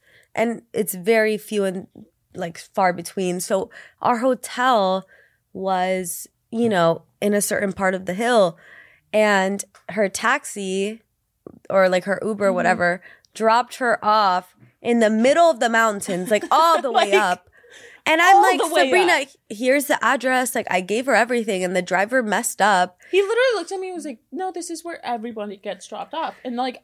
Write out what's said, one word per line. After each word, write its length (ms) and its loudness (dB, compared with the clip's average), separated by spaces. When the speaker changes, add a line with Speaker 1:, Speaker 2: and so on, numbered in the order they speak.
Speaker 1:
and 280 -2
it's 220 -4
very 440 0
few 260 -4
and, 220 -6
like, 240 -10
far 340 -2
between. 460 -6
So 320 -4
our 180 0
hotel 880 0
was, 720 -4
you 180 -2
know, 340 2
in 140 0
a 80 2
certain 300 -4
part 220 0
of 120 -8
the 80 -6
hill, 440 2
and 520 2
her 180 0
taxi 960 -4
or, 180 4
like, 160 0
her 180 -4
Uber, 240 -2
Speaker 2:
Mm-hmm. 80 2
Speaker 1:
whatever, 480 0
dropped 420 0
her 280 -2
off 500 2
in 160 0
the 120 4
middle 400 4
of 100 -4
the 80 2
mountains, 600 0
like, 200 2
all 320 4
the 100 -4
Speaker 2:
<laughs> 0 -
Speaker 1:
way 200 2
Speaker 2:
Like, 100 2
Speaker 1:
up. 280 -2
And 140 4
I'm 140 8
Speaker 2:
all 60 8
Speaker 1:
like, 180 2
Speaker 2:
the 120 0
way 120 4
Speaker 1:
"Sabrina, 280 4
Speaker 2:
up. 60 -8
Speaker 1:
here's 380 0
the 180 -2
address." 500 0
Like, 160 -4
I 100 2
gave 260 -4
her 80 2
everything, 500 0
and 100 -4
the 80 0
driver 400 0
messed 400 -2
up. 380 2
Speaker 2:
He 100 2
literally 340 0
looked 180 -6
at 80 -8
me 80 -8
and 80 -10
was 80 -10
like, 160 -12
"No, 220 -8
this 180 -12
is 140 -12
where 200 -12
everybody 520 -8
gets 320 -12
dropped 260 -12
off." 300 -6
And, 100 -8
like, 300 -4